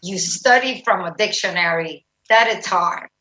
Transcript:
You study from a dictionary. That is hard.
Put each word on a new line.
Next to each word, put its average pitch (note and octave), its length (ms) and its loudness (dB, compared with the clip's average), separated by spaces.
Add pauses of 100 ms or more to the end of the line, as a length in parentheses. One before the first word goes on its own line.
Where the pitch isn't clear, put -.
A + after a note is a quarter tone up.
You F#3 160 -6
study B3+ 640 0
from F#3 200 0
a E3 120 -8
dictionary. E3+ 880 -2 (220)
That A3+ 200 4
is G#3+ 180 -4
hard. F3 420 -2 (120)